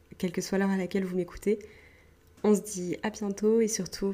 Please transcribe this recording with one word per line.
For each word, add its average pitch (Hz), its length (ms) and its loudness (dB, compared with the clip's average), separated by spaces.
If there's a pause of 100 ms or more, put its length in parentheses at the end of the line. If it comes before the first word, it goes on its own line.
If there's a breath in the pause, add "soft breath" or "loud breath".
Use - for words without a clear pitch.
(180)
quelle 180 140 -2
que 185 80 -4
soit 190 180 0
l'heure 196 120 4
à 190 60 2
laquelle 190 280 0
vous 180 120 -4
m'écoutez. 190 440 0 (840 loud breath)
On 208 100 6
se 196 100 4
dit 180 420 -6
à 220 60 -2
bientôt 214 500 2
et 220 80 4
surtout, 196 460 -4